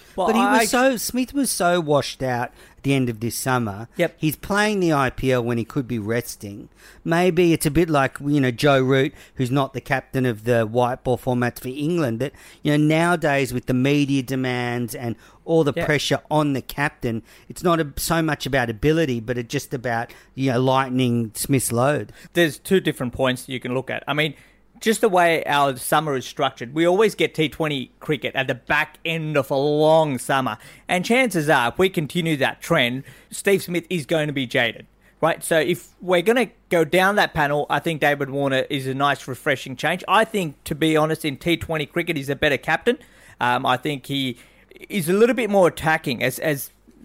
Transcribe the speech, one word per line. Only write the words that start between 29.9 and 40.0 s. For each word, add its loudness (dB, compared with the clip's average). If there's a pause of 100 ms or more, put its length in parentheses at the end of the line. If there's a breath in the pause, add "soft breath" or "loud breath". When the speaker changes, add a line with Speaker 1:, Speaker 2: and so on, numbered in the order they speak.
Speaker 1:
summer. -2 (320 loud breath)
And 0
chances 2
are, 4
if -4
we 4
continue -2
that -2
trend, 0 (280 loud breath)
Steve 0
Smith -4
is -4
going 0
to -4
be -4
jaded, -2 (340 soft breath)
right? 0
So 2
if 0 (120)
we're 2
gonna 2 (180)
go 2
down 2
that 2
panel, 0
I 0
think -4
David 0
Warner 0
is -4
a -4
nice, 0
refreshing -4
change. -4